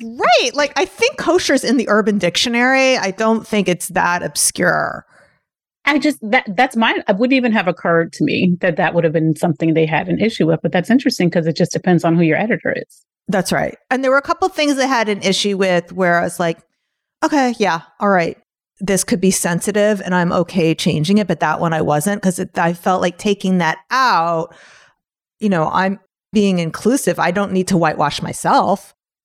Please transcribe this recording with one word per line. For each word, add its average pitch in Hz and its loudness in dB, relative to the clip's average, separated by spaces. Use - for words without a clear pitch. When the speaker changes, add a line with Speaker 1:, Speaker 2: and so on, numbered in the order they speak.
Speaker 1:
Right. 320 0
Like, 285 -2
I 285 0
think 523 -2
kosher 320 0
is 269 0
in 262 0
the 226 0
Urban 208 2
Dictionary. 247 2
I 196 -4
don't 220 -2
think 208 0
it's 180 -2
that 175 0
obscure. 160 -2
Speaker 2:
I 285 2
just, 285 0
that, 226 0
that's 262 2
mine. 233 0
I - 0
wouldn't 247 2
even 247 0
have 208 0
occurred 170 0
to - -2
me 175 0
that 180 0
that 160 0
would 170 2
have 160 2
been 160 2
something 165 0
they 160 4
had 160 -2
an 170 -2
issue 202 0
with, 160 0
but 175 -2
that's 180 -2
interesting 233 2
'cause 170 0
it 165 -2
just 170 0
depends 170 2
on 170 2
who 170 4
your 156 2
editor 208 -2
is. - -14
Speaker 1:
That's 196 -2
right. - -2
And 262 -2
there 262 2
were 269 4
a 277 2
couple 339 -2
things 294 0
they 269 0
had 233 0
an 202 -2
issue 196 0
with 180 0
where 175 2
I 175 -2
was 170 -6
like, 165 -2
"Okay, 285 2
yeah, 170 0
all 208 2
right. 180 2
This 190 0
could 185 -2
be 190 4
sensitive 196 0
and 185 -4
I'm 175 0
okay 165 0
changing 156 0
it." 208 -2
But 165 -2
that 160 -2
one 165 -2
I 156 -2
wasn't 156 -2
'cause 180 0
it, 185 -8
I 170 0
felt 185 -2
like 180 -2
taking 196 0
that 160 0
out, 170 0
you 214 0
know, 165 0
I'm 190 0
being 202 2
inclusive. 175 -2
I 160 0
don't 190 -2
need 185 0
to 190 0
whitewash 156 0
myself. 196 -2